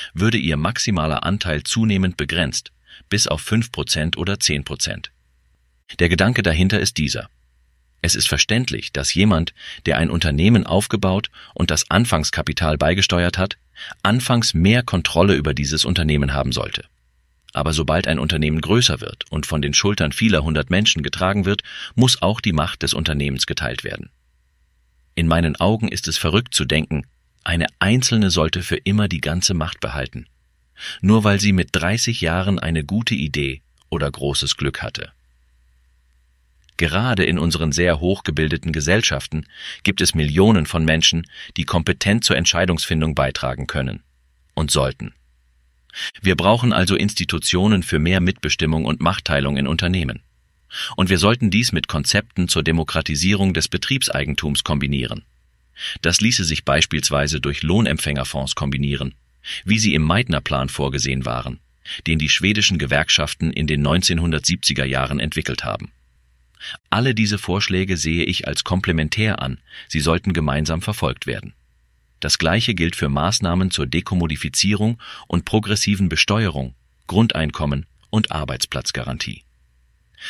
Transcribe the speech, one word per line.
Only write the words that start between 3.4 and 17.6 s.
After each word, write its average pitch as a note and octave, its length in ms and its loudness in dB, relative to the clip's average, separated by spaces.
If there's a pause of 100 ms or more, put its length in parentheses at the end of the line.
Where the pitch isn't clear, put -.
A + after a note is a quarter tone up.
fünf A#2 320 0
Prozent D#2 460 -2
oder G2 200 -4
zehn D2 240 0
Prozent. - 480 -8 (920)
Der F2 100 4
Gedanke F#2+ 320 2
dahinter F#2 360 2
ist - 200 -2
dieser. B1+ 320 -4 (720)
Es - 120 2
ist - 120 0
verständlich, D#2 640 -2
dass C#2+ 220 -4
jemand, F2+ 400 4 (320)
der D2+ 100 2
ein D#2+ 140 2
Unternehmen E2 560 4
aufgebaut G2 640 0 (240)
und F2 160 0
das D#2 180 -2
Anfangskapital D#2+ 880 0
beigesteuert F2 640 2
hat, F#2 200 -2 (440)
anfangs A#2 520 2
mehr G2+ 280 6
Kontrolle F#2 520 2
über D2 200 2
dieses C#2+ 300 -2
Unternehmen D2 480 2
haben C2+ 180 0
sollte. - 340 -6 (680)
Aber D2 200 0